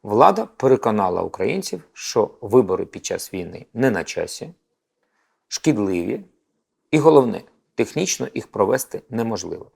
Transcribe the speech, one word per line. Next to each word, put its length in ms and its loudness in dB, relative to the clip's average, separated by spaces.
Влада 440 4
переконала 640 2
українців, 680 -6
що 380 -2
вибори 440 2
під 220 -14
час 280 -8
війни 400 -10
не 160 2
на 140 -4
часі, 460 -8
шкідливі 760 -2
і, 80 2
головне, 440 6
технічно 600 -4
їх 120 -8
провести 640 -2
неможливо. 640 -6